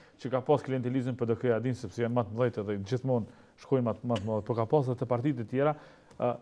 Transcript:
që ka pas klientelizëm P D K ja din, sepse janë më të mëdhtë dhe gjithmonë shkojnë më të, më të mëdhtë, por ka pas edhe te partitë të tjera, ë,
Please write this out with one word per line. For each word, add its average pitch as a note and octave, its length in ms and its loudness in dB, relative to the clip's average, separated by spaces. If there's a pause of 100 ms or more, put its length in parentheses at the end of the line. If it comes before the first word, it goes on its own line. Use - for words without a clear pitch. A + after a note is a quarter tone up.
(180)
që B2 120 -6
ka B2+ 100 2
pas C#3+ 220 4
klientelizëm B2+ 540 -2
P B2 100 -2
D A2+ 100 2
K B2 120 0
ja A2+ 120 4
din, B2 140 0
sepse A2 280 -6
janë A#2 120 0
më A#2+ 120 2
të G2+ 80 -10
mëdhtë A2+ 320 0
dhe G#2 160 -2
gjithmonë B2 440 0 (360)
shkojnë C3 240 2
më G#2+ 80 0
të, - 160 -16
më A#2 80 2
të G2+ 80 -6
mëdhtë, G#2+ 200 -2
por A#2 100 -2
ka A2+ 100 0
pas C#3 220 2
edhe B2 100 0
te B2 80 -4
partitë B2 320 0
të A2+ 120 -6
tjera, C#3+ 260 2 (420)
ë, A#2+ 220 0